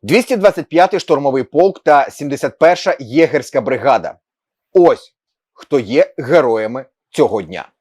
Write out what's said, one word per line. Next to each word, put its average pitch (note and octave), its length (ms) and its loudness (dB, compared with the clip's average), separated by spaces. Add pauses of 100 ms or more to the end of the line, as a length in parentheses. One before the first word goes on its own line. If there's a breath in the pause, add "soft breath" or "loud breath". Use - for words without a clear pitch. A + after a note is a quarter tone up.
Двісті A3+ 320 0
двадцять F#3 300 0
п'ятий F3+ 320 0
штурмовий C#3 440 -2
полк F3+ 400 0
та D3 260 2
сімдесят C#3+ 500 -8
перша E3+ 400 0
єгерська C#3 640 -2
бригада. G#2 580 -2 (540)
Ось - 420 2 (380)
хто - 260 -4
є B2 380 -2
героями B2 680 0 (240)
цього A2+ 320 0
дня. E2+ 400 -14